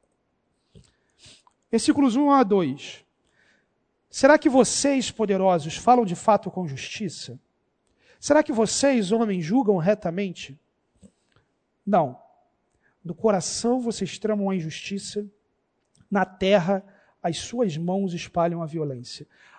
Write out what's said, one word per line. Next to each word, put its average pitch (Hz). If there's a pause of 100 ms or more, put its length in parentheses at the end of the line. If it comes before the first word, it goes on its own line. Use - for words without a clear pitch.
(1700)
Versículos 262
um 285
a 269
dois. 185 (1040)
"Será 285
que 302
vocês, 262
poderosos, 190
falam 247
de 175
fato 202
com 185
justiça? 139 (840)
Será 294
que 302
vocês, 220
homens, 208
julgam 202
retamente? 175 (1300)
Não. 165 (840)
No 170
coração 226
vocês 214
tramam 202
a 190
injustiça, 196 (800)
na 196
terra 190 (380)
as 175
suas 226
mãos 175
espalham 170
a -
violência." 147 (320)